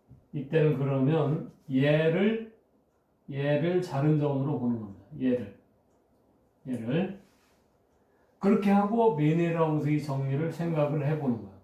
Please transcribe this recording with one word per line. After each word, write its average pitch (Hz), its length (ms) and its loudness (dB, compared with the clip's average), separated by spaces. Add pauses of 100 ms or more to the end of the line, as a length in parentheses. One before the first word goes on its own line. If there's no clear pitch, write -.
(320)
이때는 151 460 2
그러면 143 760 0 (180)
얘를, 160 800 2 (800)
얘를 147 520 0
자른 147 360 0
점으로 139 400 -2
보는 120 220 -2
겁니다. 101 240 -16 (160)
얘를, 123 380 -2 (1080)
얘를. 131 540 -4 (1160)
그렇게 202 320 2
하고 220 440 2
메네라우스의 151 880 0
정리를 139 500 -4
생각을 151 540 -2
해보는 127 360 -2
거야. - 220 -16